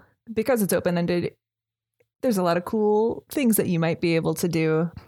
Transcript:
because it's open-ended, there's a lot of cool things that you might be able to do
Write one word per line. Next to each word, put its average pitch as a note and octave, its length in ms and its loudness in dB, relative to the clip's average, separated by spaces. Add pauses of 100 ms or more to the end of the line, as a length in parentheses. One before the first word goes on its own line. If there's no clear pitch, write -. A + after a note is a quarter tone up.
(320)
because A3 300 0
it's F#3+ 120 0
open-ended, F3 580 0 (880)
there's A#3+ 160 0
a F#3 60 0
lot E3+ 140 2
of F3 80 -4
cool G#3+ 640 0
things A#3 280 2
that - 100 0
you F3 120 0
might D#3+ 200 -2
be E3+ 160 0
able D#3+ 200 0
to F3+ 120 -2
do D#3+ 440 0 (160)